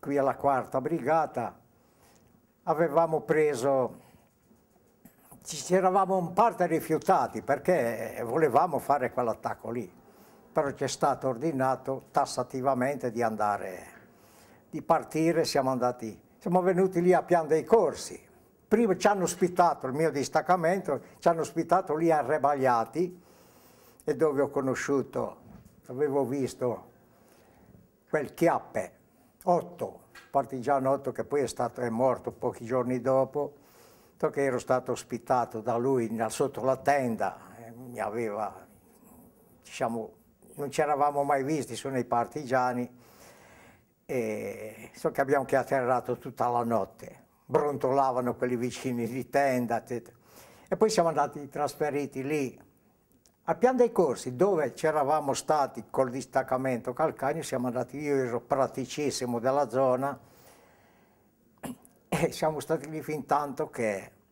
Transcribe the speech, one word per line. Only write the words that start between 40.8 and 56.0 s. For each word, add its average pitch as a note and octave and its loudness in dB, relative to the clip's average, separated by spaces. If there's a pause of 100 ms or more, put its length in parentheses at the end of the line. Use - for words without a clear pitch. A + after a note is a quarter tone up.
eravamo C#3+ 2
mai C#3 2
visti, C3 -4
sono C3+ -6
i A#2+ 0
partigiani, B2 -2 (1000)
e G#2+ -6
so D#3+ -4
che - -2
abbiamo C3+ 4
chiacchierato B2+ 2
tutta B2 -2
la A#2+ 2
notte, - -2 (180)
brontolavano C3 2
quelli B2 -2
vicini A#2+ -4
di B2 -6
tenda, B2+ 2
eccetera. - -8 (520)
E F3+ -2
poi A3 4
siamo E3+ 4
andati C#3+ -2
trasferiti C#3+ -4
lì, C#3+ -4 (840)
a E3+ 2
Pian B3+ 4
dei A#3+ 4
Corsi, C3 0
dove D#3 2
c'eravamo D3 0
stati C3+ 0
col C3 0